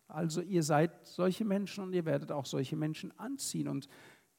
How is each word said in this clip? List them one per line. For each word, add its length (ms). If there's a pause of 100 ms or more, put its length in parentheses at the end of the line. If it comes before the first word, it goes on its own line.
Also 340
ihr 220
seid 420
solche 400
Menschen 380
und 120
ihr 100
werdet 260
auch 160
solche 300
Menschen 420
anziehen 480
und 220 (500)